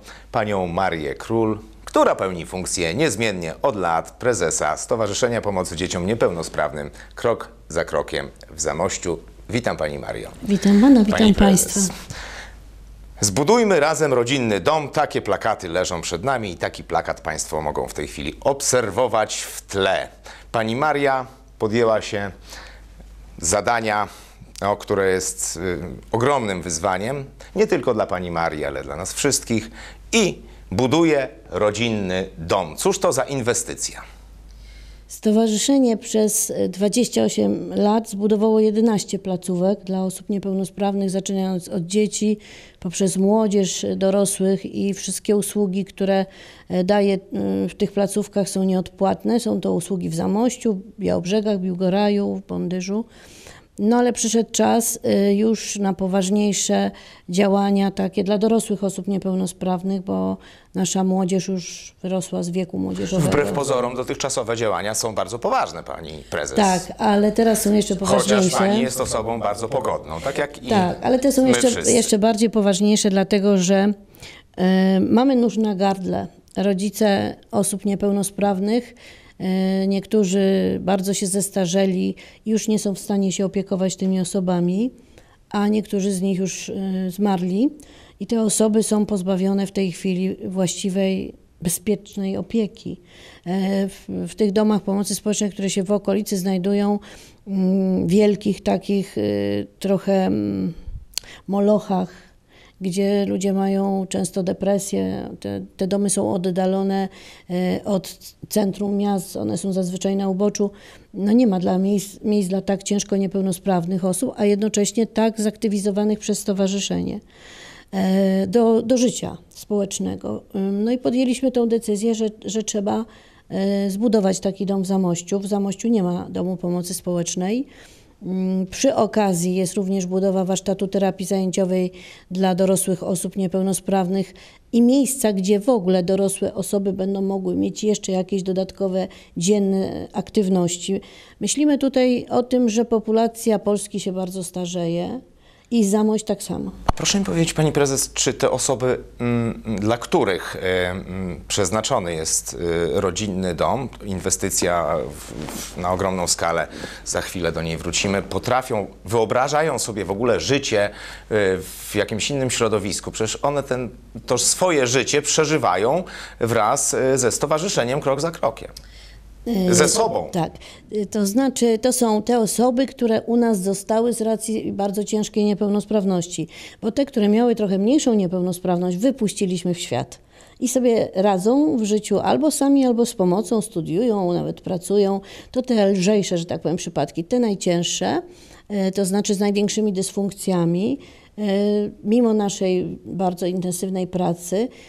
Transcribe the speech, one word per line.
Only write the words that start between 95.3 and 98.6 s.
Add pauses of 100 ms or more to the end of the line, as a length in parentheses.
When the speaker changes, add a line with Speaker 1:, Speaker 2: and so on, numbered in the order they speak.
Speaker 2:
które
się
w
okolicy
znajdują, (480)
mm,
wielkich,